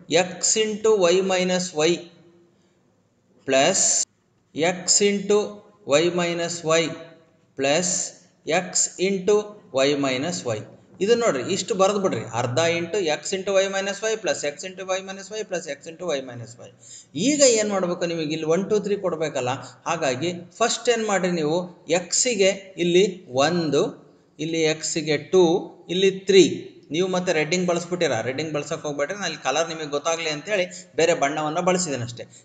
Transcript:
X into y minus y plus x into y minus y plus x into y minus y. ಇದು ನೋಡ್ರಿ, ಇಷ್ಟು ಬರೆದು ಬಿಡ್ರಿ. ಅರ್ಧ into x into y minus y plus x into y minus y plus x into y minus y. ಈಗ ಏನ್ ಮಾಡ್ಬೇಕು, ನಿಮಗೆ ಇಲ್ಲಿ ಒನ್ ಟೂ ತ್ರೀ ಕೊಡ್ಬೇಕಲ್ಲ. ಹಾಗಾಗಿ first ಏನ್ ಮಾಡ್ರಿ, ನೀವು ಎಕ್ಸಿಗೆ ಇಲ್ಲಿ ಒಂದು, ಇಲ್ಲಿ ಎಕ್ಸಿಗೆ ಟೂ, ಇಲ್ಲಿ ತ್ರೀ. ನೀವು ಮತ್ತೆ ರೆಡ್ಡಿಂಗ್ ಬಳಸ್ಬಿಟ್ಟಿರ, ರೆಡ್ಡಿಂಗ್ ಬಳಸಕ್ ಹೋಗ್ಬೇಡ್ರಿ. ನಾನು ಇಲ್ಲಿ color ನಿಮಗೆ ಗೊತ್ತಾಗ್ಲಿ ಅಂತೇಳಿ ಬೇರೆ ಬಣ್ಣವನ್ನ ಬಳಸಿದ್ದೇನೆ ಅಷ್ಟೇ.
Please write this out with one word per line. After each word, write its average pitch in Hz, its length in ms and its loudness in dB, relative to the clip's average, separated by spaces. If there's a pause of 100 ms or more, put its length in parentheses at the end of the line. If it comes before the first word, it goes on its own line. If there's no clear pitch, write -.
(140)
X 180 420 0
into 220 360 2 (100)
y 175 180 6
minus 185 560 0 (100)
y 175 60 4 (1500)
plus 139 580 2 (500)
x 180 480 0
into 202 360 2 (520)
y 147 180 4
minus 170 580 -2
y 165 180 4 (720)
plus 147 300 0 (580)
x 180 540 -2
into 196 360 2 (400)
y 139 200 4
minus 139 600 -2
y. - 40 -8 (400)
ಇದು 208 140 2
ನೋಡ್ರಿ, 165 380 0
ಇಷ್ಟು 196 220 -2
ಬರೆದು 196 240 2
ಬಿಡ್ರಿ. 147 220 -2 (120)
ಅರ್ಧ 120 260 -2
into 170 400 0
x 151 240 0 (120)
into 190 180 -4
y 196 160 4
minus 196 320 -4
y 220 240 -2
plus 143 160 -2 (140)
x 170 100 -14
into 185 180 -12
y 190 160 -2 (100)
minus 190 220 -14
y 214 140 -8
plus 180 200 -6
x 156 240 -12
into 165 160 -12
y 151 160 -2
minus 117 320 -14 (120)
y. 104 40 -20 (460)
ಈಗ 269 260 2
ಏನ್ 220 300 6
ಮಾಡ್ಬೇಕು, 180 360 0
ನಿಮಗೆ 165 260 -4
ಇಲ್ಲಿ 156 140 -4
ಒನ್ 185 240 2
ಟೂ 214 80 2
ತ್ರೀ 196 180 -2
ಕೊಡ್ಬೇಕಲ್ಲ. 156 520 -2 (380)
ಹಾಗಾಗಿ 156 460 -2
first - 560 -2
ಏನ್ 226 180 2
ಮಾಡ್ರಿ, 185 240 2
ನೀವು 170 580 -2
ಎಕ್ಸಿಗೆ 196 880 0
ಇಲ್ಲಿ 175 560 2
ಒಂದು, 151 500 2 (560)
ಇಲ್ಲಿ 160 240 -2
ಎಕ್ಸಿಗೆ 156 560 0
ಟೂ, 185 260 4 (460)
ಇಲ್ಲಿ 190 200 2
ತ್ರೀ. 190 560 4 (240)
ನೀವು 175 180 0
ಮತ್ತೆ 180 240 0
ರೆಡ್ಡಿಂಗ್ 160 340 0
ಬಳಸ್ಬಿಟ್ಟಿರ, 170 460 0 (100)
ರೆಡ್ಡಿಂಗ್ 143 300 -4
ಬಳಸಕ್ 151 300 -6
ಹೋಗ್ಬೇಡ್ರಿ. 147 340 -4
ನಾನು 196 100 -6
ಇಲ್ಲಿ 151 160 -8
color 151 260 0
ನಿಮಗೆ 160 180 -8
ಗೊತ್ತಾಗ್ಲಿ 160 440 -2
ಅಂತೇಳಿ 180 640 -4
ಬೇರೆ 165 180 4
ಬಣ್ಣವನ್ನ 151 460 0
ಬಳಸಿದ್ದೇನೆ 175 440 0
ಅಷ್ಟೇ. 117 200 -10 (200)